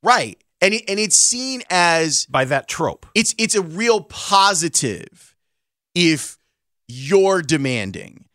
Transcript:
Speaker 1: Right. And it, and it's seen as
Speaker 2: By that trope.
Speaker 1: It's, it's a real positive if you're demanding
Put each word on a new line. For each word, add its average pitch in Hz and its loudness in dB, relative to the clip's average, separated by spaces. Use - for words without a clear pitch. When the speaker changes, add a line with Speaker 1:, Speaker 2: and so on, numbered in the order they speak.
Speaker 1:
Right. 190 0
And 196 2
it, 226 -6
and 196 -4
it's 214 0
seen 254 0
as 165 2
Speaker 2:
By 135 -2
that 135 -4
trope. - -6
Speaker 1:
It's, - 0
it's 226 -2
a 202 0
real 208 0
positive 170 -2
if 160 0
you're 185 2
demanding 127 -4